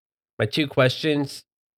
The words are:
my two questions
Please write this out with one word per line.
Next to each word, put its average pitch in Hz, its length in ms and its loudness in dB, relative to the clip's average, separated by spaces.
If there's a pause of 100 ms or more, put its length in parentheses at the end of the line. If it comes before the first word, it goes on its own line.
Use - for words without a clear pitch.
(380)
my 110 80 0
two 156 200 -2
questions 143 800 0 (340)